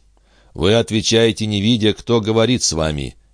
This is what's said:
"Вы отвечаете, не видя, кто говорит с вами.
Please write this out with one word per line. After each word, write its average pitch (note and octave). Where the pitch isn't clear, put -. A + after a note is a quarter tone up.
"Вы G2
отвечаете, A2+
не G#2+
видя, G#2+
кто A#2
говорит A2+
с -
вами. D#2